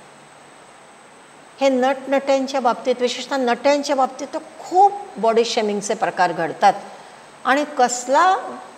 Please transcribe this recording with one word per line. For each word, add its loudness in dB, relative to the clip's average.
हे 4
नटनट्यांच्या 0
बाबतीत, 0
विशेषतः -4
नट्यांच्या 0
बाबतीत -2
तर -4
खूप 2
body 2
शेमिंगचे -2
प्रकार 0
घडतात 2
आणि 2
कसला 2